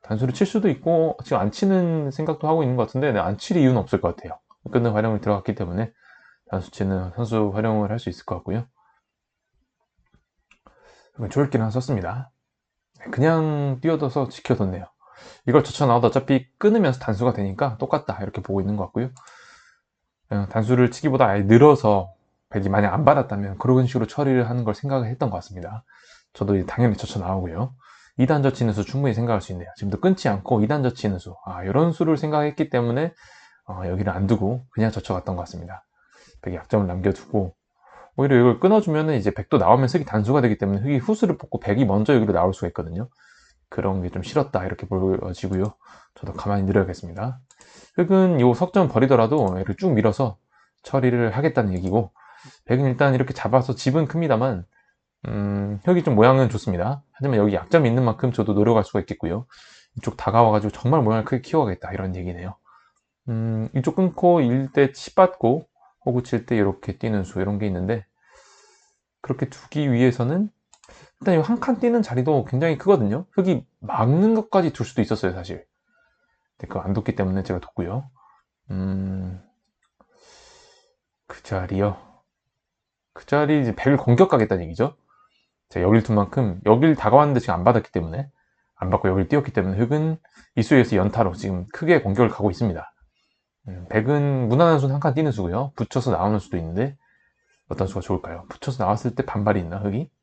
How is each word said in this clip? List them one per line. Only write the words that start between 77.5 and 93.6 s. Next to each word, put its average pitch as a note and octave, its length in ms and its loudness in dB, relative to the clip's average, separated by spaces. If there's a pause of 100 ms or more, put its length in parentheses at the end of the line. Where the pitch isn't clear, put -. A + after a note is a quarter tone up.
뒀고요. A2 480 -8 (640)
음, F#2+ 720 -6 (1900)
그 - 160 -20
자리요. F#2+ 520 -2 (1200)
그 - 120 -20
자리 D3 360 2
이제 A2+ 120 0
백을 C#3 220 2
공격 A#2+ 320 4
가겠다는 G#2+ 380 2
얘기죠. F#2 320 -4 (760)
자, F#2 80 -2
여길 G#2 220 6
둔 A2+ 120 0
만큼 G2+ 520 0
여길 C3+ 280 6
다가왔는데 C3+ 440 4
지금 F2+ 160 -2
안 F2+ 80 -4
받았기 A2+ 280 2
때문에, E2+ 380 -6 (460)
안 F#2 160 -4
받고 G2 180 0
여길 F#2+ 180 2
띄었기 D3 260 -2
때문에 F#2+ 260 -2
흑은 D3+ 400 -2 (360)
이 A#2+ 60 0
수에서 A#2+ 340 4
연타로 G2 380 0
지금 F#2 360 -6
크게 D#3+ 340 2
공격을 G#2 260 2
가고 G2+ 220 -2
있습니다. F2+ 420 -4 (760)